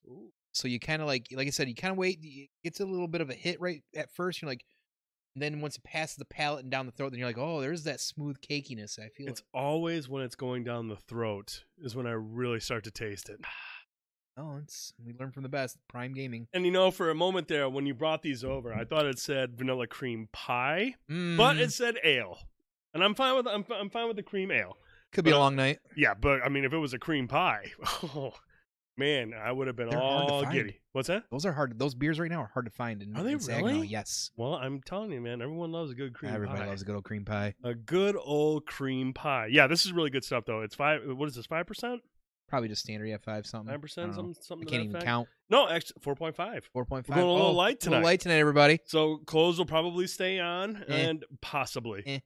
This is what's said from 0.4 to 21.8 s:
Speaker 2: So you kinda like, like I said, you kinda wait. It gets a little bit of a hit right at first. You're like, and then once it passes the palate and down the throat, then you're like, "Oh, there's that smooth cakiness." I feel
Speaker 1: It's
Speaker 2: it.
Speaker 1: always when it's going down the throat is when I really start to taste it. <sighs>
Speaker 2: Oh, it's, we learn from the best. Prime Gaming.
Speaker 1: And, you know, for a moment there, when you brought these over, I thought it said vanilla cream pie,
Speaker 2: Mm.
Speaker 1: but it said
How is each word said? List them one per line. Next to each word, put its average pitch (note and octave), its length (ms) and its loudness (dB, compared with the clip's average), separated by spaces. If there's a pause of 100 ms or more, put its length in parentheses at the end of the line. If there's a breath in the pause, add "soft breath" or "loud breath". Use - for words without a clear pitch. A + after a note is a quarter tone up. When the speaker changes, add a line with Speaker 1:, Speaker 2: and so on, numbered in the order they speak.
Speaker 2:
So - 140 -4
you A#2+ 120 -2
kinda D#3 260 -2
like, C3 260 -2
like C3 160 -4
I C#3+ 40 -4
said, C#3 160 -2
you A#2+ 80 -6
kinda F#3+ 200 -4
wait. F#3 260 0
It C#3 280 -18 (140)
gets E3 160 -8
a G3+ 60 -2
little F3+ 220 -4
bit E3 140 -2
of C#3+ 80 -4
a B2+ 40 -6
hit F3 260 -4
right E3+ 240 -6 (120)
at - 200 -6
first. F3+ 260 -4
You're D#3 80 -8
like, B2+ 160 -8 (720)
and C3 80 -6
then D3+ 180 -4
once D3 160 -6
it - 60 -18
passes - 340 -6
the C#3 80 -12
palate D3 380 -4
and B2+ 80 -6
down C3 140 -2
the A#2+ 60 -10
throat, C#3 200 -6
then A#2+ 80 -8
you're B2 100 -2
like, A2+ 80 -6
"Oh, D3+ 240 -2
there's D3+ 220 -4
that D3 180 -4
smooth D3 400 -6
cakiness." B2+ 580 -8
I A2 100 -14
feel C#3 200 -12
Speaker 1:
It's A#2+ 120 -10
Speaker 2:
it. - 120 -20
Speaker 1:
always D#3 560 -2
when C3+ 140 -4
it's B2 120 -8
going B2 280 -4
down A#2 260 -6
the G#2 80 -8
throat A2 680 -6 (140)
is C3 180 -10
when B2+ 120 -4
I A#2+ 40 -4
really A2+ 480 -2
start A2+ 260 -4
to G#2+ 60 -10
taste G#2 380 -8
it. G#2 100 -16
<sighs> - 100 -14 (880 loud breath)
Speaker 2:
Oh, C#3+ 260 -10
it's, - 300 -14 (120)
we A#2+ 140 -12
learn C3 120 -6
from C3+ 120 -10
the C3 60 -6
best. C3+ 280 -2 (120)
Prime B2+ 240 -6
Gaming. B2 400 -6
Speaker 1:
And, F3+ 120 2
you F3+ 60 6
know, F#3 200 6
for F#3 180 0
a D#3 60 2
moment F3 340 2
there, C#3+ 180 2
when C#3 180 -2
you C#3 80 0
brought D#3 280 0
these C3 220 -4
over, C3 300 -4
I A2+ 120 -2
thought D#3 200 2
it C3+ 140 -2
said B2+ 380 -2
vanilla B2+ 280 0
cream A2+ 460 -6
pie, D3+ 640 0 (160)
Speaker 2:
Mm. E3+ 240 0
Speaker 1:
but A#3+ 220 8
it B3 160 2
said A#3 220 0 (100)